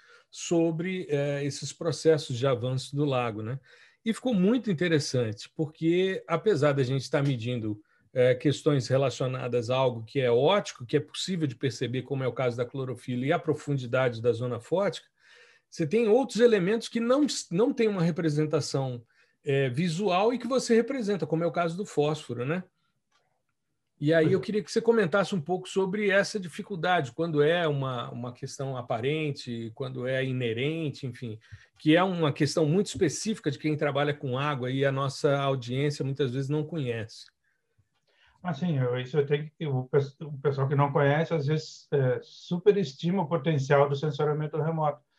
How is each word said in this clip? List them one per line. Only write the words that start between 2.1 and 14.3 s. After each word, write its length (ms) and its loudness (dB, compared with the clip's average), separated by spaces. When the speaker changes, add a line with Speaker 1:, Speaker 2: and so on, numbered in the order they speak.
Speaker 1:
de 80 -2
avanço 500 -2
do 100 0
lago, 360 -2
né? 180 -6
E 80 0
ficou 200 -2
muito 360 2
interessante, 840 0
porque 720 0
apesar 460 2
da 100 2
gente 180 0
estar 220 -2
medindo, 580 -2
eh, 220 4
questões 520 2
relacionadas 840 0
a 60 2
algo 280 0
que 160 -4
é 120 2
ótico, 540 2
que 120 0
é 20 6
possível 480 -4
de 80 -6
perceber, 480 -4
como 200 -6
é 40 0
o 60 -4
caso 240 -2
da 80 -2
clorofila 600 -6
e 60 0
a 80 2
profundidade 800 -2
da 100 4